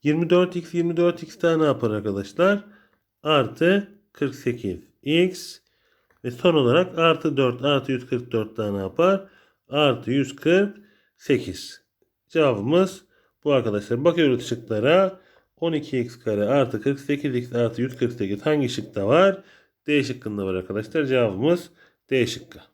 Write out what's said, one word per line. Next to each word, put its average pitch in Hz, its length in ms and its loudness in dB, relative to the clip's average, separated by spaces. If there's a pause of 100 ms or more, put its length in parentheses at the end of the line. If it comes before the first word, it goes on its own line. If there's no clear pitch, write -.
Yirmi 160 260 0
dört 180 260 2
x, 170 180 -10
yirmi 170 240 -2
dört 170 260 0
x - 180 -14
daha 165 160 2
ne 160 80 2
yapar 110 260 0
arkadaşlar? 107 720 -2 (600)
Artı 156 640 2 (260)
kırk 131 220 -4
sekiz 107 440 -6 (240)
x. 175 560 -2 (640)
Ve 123 80 -6
son 165 220 2
olarak 151 440 2
artı 160 400 2
dört, 123 280 0
artı 139 260 0
yüz 123 160 -4
kırk 123 240 -6
dört 107 260 -4
daha 104 140 -4
ne 101 60 -4
yapar? 180 480 0 (440)
Artı 135 420 0
yüz 135 240 -2
kırk 196 420 0 (400)
sekiz. - 640 -4 (480)
Cevabımız 151 760 0 (380)
bu 143 100 2
arkadaşlar. 113 500 0
Bakıyoruz 151 440 2
şıklara. 147 720 2 (380)
On 165 160 -2
iki 143 260 -4
x 123 200 -6
kare 104 260 -2
artı 127 360 0
kırk 139 180 -2
sekiz 143 360 -4
x 123 180 -6
artı 117 280 -2
yüz 127 160 -6
kırk 120 160 -2
sekiz 101 320 -6
hangi 147 240 0
şıkta 104 380 -6
var? 190 360 4 (440)
D 147 160 0
şıkkında 107 420 -8
var 95 80 -4
arkadaşlar. 101 500 -4
Cevabımız 127 680 0 (380)
D 127 180 2
şıkkı. - 320 -12 (140)